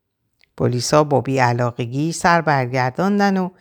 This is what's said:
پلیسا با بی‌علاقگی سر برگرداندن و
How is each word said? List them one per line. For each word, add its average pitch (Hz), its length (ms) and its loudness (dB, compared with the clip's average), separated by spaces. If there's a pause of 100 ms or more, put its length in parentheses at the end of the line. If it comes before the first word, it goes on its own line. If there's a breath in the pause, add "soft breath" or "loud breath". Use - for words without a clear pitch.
(580)
پلیسا 123 460 0
با 143 180 0
بی‌علاقگی 123 920 0
سر 170 300 2
برگرداندن 151 960 0
و 185 120 -4 (120)